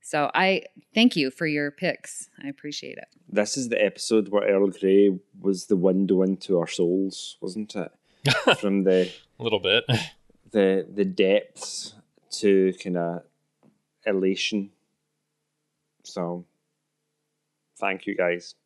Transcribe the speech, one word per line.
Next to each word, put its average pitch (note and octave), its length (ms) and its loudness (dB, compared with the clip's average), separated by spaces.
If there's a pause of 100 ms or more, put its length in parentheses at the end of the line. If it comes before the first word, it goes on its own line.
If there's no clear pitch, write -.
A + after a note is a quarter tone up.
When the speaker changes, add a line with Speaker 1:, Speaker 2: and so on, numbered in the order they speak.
Speaker 1:
so D3 340 -2
I F#3+ 300 2 (280)
thank A#3+ 220 4
you C3+ 160 0
for E3 160 -6
your D3 240 -2
picks. - 580 -8 (140)
I C#3 40 -10
appreciate - 520 -14
it. - 60 -18 (220)
Speaker 2:
This G#2+ 300 -2
is B2+ 120 -6
the A2 140 2
episode G2+ 460 0
where G2+ 180 2
Earl G2 200 4
Grey G2 420 4 (320)
was F#2+ 240 -2
the G#2 120 2
window F#2 440 2
into F#2 380 0
our E2 80 -2
souls, F#2 760 -2
wasn't G#2 340 -10
it? F#2 160 -8 (320)
Speaker 3:
<laughs> - 360 2
Speaker 2:
From G2 240 0
the F#2 260 4 (300)
Speaker 3:
A A#2+ 40 -12
little G#2+ 160 0
bit. F#2 240 2 (680)
Speaker 2:
the, F#2+ 420 2
the G2+ 120 0
depths - 920 -2 (380)
to F#2+ 400 2
kinda F2 500 -6 (800)
elation. G2 640 -2 (1300)
So, F2 420 -8 (1300)
thank F#2+ 280 -4
you G2+ 100 -4
guys. F2 400 -2 (100)